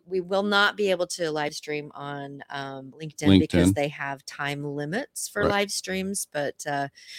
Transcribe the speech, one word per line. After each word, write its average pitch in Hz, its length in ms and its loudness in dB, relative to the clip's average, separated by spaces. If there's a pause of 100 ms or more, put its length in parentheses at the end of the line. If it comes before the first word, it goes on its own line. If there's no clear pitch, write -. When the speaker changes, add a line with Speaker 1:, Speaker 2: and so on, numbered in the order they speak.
Speaker 1:
we 185 160 -2
will 190 220 0
not 202 340 4
be 202 140 2
able 175 160 2
to 170 240 -4
live 151 220 -2
stream 147 420 -8
on, 143 540 -10
um, 135 480 -8
LinkedIn 147 420 6
because 90 320 6
Speaker 2:
LinkedIn. 101 40 2
Speaker 1:
they 143 140 0
have 139 360 -8
time 143 380 -6
limits 147 640 -6
for - 140 -4
Speaker 2:
Right. 208 100 4
Speaker 1:
live 202 200 0
streams. 190 600 -4
But, - 340 -4
uh, 143 220 0 (320)